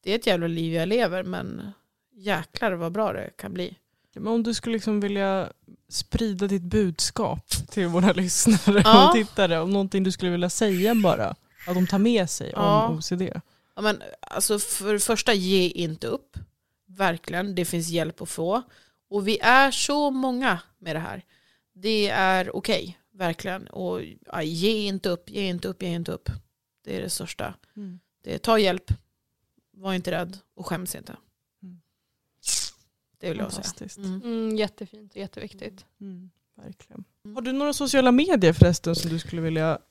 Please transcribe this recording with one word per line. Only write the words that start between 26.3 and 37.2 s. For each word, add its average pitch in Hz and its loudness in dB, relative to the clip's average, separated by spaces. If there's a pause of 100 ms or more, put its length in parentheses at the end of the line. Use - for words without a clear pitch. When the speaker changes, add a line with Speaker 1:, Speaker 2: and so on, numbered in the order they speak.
Speaker 1:
Det - -8
är - -6
det - -8
största. - -8 (240)
Speaker 2:
Mm. 185 -14 (240)
Speaker 1:
Det, - -8
ta 226 2
hjälp. 185 0 (840)
Var 190 -6
inte 180 -4
rädd 180 -6 (180)
och 185 -14
skäms 175 -6
inte. - -16 (480)
Speaker 2:
Mm. 180 -20 (1400)
Speaker 1:
Det 175 -8
vill 160 -6
jag - -8
säga. 202 -12
Speaker 2:
Fantastiskt. 196 -12
Speaker 1:
Mm. 190 -8
Speaker 3:
Mm, 226 -4
jättefint 208 -8
och - -18
jätteviktigt. 196 -14 (160)
Speaker 2:
Mm, 185 -16 (360)
verkligen. - -18 (220)